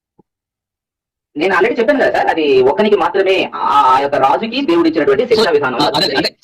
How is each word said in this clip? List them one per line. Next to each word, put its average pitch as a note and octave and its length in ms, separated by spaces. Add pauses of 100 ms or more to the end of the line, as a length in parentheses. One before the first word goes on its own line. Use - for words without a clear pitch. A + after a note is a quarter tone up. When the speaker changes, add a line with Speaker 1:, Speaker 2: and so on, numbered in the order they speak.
(1400)
Speaker 1:
నేను F#3+ 180
already A#3 240
చెప్పాను C4+ 200
కదా, G3 120
సార్, D4 160
అది C#3+ 340
ఒక్కనికి G#3 340
మాత్రమే, F#3 600
ఆ, - 400
ఆ C#3 40
యొక్క C#3+ 160
రాజుకి A3+ 460
దేవుడు A3 260
ఇచ్చినటువంటి A#3 400
శిక్షా D3+ 160
Speaker 2:
So, E3+ 100
Speaker 1:
విధానం. C#3+ 280
Speaker 2:
ఆ, - 140
అదే, - 200
అంటే G#3+ 280